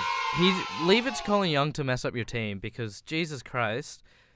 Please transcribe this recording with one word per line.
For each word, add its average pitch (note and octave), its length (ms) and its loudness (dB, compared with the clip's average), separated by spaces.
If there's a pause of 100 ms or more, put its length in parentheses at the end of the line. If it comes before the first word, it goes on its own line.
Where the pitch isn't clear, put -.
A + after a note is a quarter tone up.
(360)
He's, F#3 200 6 (260)
leave G#3+ 240 6
it C4 100 -2
to - 60 -4
Colin G3+ 280 2
Young C#3+ 220 2
to D3+ 120 -4
mess B2+ 200 0
up C#3 100 0
your A#2 100 0
team, G#2+ 340 -4
because G#2+ 440 -8
Jesus D#3 400 -4
Christ, A#2+ 600 -4 (340)